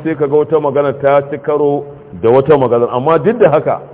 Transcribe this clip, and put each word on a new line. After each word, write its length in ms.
sai 120
kaga 200
wata 240
magana 400
ta 220
ci 60
karo 480
da 80
wata 280
magana, 340
amma 280
duk 200
da 100
haka 300